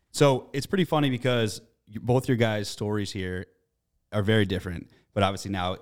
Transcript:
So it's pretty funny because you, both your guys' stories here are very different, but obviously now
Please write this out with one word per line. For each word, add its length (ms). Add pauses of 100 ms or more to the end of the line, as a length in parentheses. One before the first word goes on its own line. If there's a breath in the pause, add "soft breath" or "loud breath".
(100)
So 420
it's 140
pretty 180
funny 240
because 520 (260)
you, 140
both 260
your 100
guys' 320
stories 440
here 340 (640)
are 120
very 240
different, 440 (240 soft breath)
but 80
obviously 280
now 320